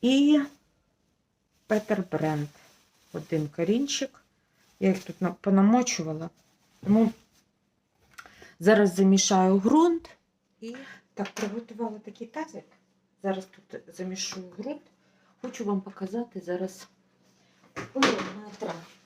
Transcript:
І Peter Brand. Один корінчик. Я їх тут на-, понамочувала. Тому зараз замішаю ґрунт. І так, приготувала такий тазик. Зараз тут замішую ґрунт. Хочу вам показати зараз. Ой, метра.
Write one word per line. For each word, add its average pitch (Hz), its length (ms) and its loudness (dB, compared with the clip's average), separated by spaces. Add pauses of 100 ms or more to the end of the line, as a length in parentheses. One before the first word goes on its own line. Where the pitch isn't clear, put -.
І 285 400 4 (1300)
Peter 214 360 -2
Brand. 151 440 -4 (680)
Один 156 420 -4
корінчик. 247 680 -2 (560)
Я 190 100 2
їх 185 140 0
тут - 180 -12
на-, 175 100 -2
понамочувала. 190 960 2 (540)
Тому 220 280 4 (1500)
зараз 202 360 4
замішаю 190 640 4
ґрунт. 320 500 4 (520)
І 233 140 -14 (380)
так, 202 200 -6
приготувала 214 680 -8
такий 226 280 -16
тазик. 311 380 -12 (580)
Зараз 190 220 -4
тут - 500 -20
замішую 185 500 -10 (120)
ґрунт. 269 240 -10 (600)
Хочу 247 240 -10
вам 202 160 -2
показати 196 600 -10
зараз. 180 460 -8 (1080)
Ой, 254 240 2 (260)
метра. 202 300 -12 (320)